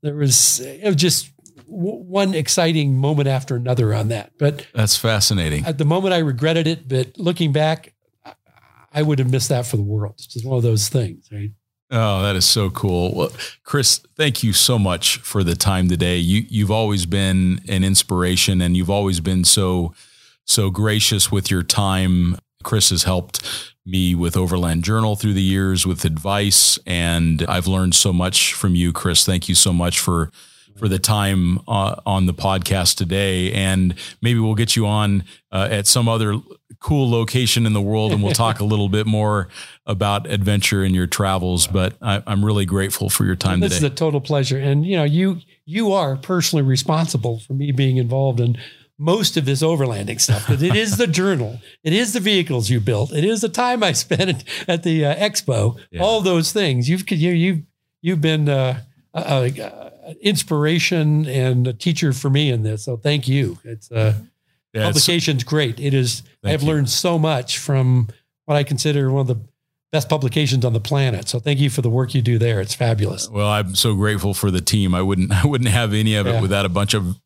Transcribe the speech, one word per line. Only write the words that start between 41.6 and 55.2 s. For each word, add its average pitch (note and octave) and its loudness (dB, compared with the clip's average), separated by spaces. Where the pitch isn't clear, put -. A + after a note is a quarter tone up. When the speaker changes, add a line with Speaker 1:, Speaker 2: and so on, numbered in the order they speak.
Speaker 2:
But F#2 -2
I, G#2 -2
I'm G2+ 0
really G#2 2
grateful G2 -2
for G#2 0
your F#2 2
time F#2 0
Speaker 1:
This - 0
Speaker 2:
today. D#3 0
Speaker 1:
is C3+ -2
a C3+ -12
total D3+ 0
pleasure. C3+ -2
And, C#3+ 0
you F#3+ -2
know, D#3 2
you, E3+ 0
you G3+ -2
are D3 0
personally D#3+ 0
responsible C3 0
for B2 -12
me C#3+ -2
being C3 2
involved B2+ 0
in A#2+ 2
most F#3 0
of D3 0
this C3+ 0
overlanding A#2 -2
stuff, G#2+ 0
'cause C3+ 0
it F3+ 2
is G#3 0
the A#3 2
<laughs> E3 0
journal, B2+ -2
it D#3 2
is G#3+ 2
the A#3+ -2
vehicles E3+ 0
you A#2+ 2
built, A2 0
it D3+ 0
is A3 0
the A3+ -2
time B3 0
I F#3 2
spent - -2
at E3+ 0
the, D#3+ 2
uh, C#3+ 2
expo, A#2+ -2